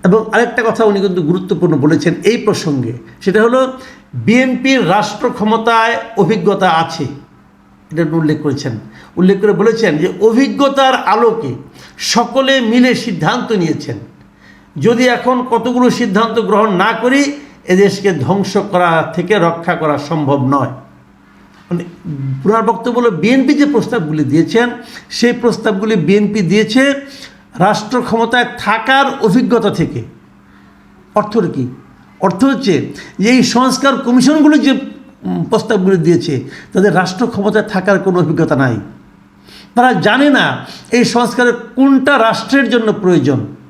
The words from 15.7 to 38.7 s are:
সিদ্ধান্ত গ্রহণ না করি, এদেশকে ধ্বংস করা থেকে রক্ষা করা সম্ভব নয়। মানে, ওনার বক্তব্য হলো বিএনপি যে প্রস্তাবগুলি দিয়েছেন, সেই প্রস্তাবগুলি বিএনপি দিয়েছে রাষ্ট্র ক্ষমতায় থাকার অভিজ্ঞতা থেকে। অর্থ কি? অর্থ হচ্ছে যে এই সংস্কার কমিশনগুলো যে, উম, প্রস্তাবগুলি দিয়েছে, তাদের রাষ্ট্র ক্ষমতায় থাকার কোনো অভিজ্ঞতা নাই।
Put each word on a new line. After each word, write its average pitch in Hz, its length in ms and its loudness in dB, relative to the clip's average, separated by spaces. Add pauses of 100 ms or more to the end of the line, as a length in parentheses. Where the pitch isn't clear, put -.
সিদ্ধান্ত 226 500 0
গ্রহণ 202 360 2
না 214 160 2
করি, 262 400 0 (320)
এদেশকে 190 480 2
ধ্বংস 180 440 -2
করা 175 560 0
থেকে 180 260 -2
রক্ষা 170 360 0
করা 151 240 -2
সম্ভব 143 500 -2
নয়। 139 240 0 (1000)
মানে, 175 140 -6 (600)
ওনার 220 180 2
বক্তব্য 233 360 -2
হলো 240 120 2
বিএনপি 233 440 2
যে 285 120 2
প্রস্তাবগুলি 156 580 -2
দিয়েছেন, 165 460 0 (400)
সেই 240 220 0
প্রস্তাবগুলি 220 640 -2
বিএনপি 202 460 2
দিয়েছে 214 400 2 (760)
রাষ্ট্র 214 440 0
ক্ষমতায় 226 420 0 (140)
থাকার 262 480 0 (140)
অভিজ্ঞতা 214 500 2
থেকে। 143 320 -4 (1120)
অর্থ 208 240 -2
কি? 139 300 -4 (520)
অর্থ 190 240 0
হচ্ছে 175 480 0 (260)
যে 202 120 2
এই 254 120 4
সংস্কার 254 540 0
কমিশনগুলো 285 600 4
যে, 269 160 2 (500)
উম, 180 220 -4
প্রস্তাবগুলি 190 520 0
দিয়েছে, 156 480 0 (280)
তাদের 185 220 2
রাষ্ট্র 185 320 0
ক্ষমতায় 208 420 -2
থাকার 190 300 0
কোনো 185 220 0
অভিজ্ঞতা 156 360 0
নাই। 127 200 0 (960)